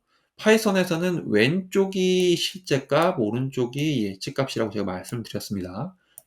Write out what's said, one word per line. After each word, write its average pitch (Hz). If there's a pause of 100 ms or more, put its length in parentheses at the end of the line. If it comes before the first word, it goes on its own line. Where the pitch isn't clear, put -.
(380)
파이썬에서는 185
왼쪽이 185
실제값, 160
오른쪽이 127
예측값이라고 110
제가 104
말씀드렸습니다. 98 (320)